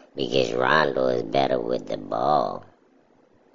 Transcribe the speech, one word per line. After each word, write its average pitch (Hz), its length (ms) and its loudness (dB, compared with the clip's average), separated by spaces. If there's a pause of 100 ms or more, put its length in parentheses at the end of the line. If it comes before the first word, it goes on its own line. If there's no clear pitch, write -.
(140)
Because 64 380 0
Rondo 65 540 2
is 60 160 0
better 64 360 0
with 58 280 -4
the 52 100 -8
ball 53 720 -2 (880)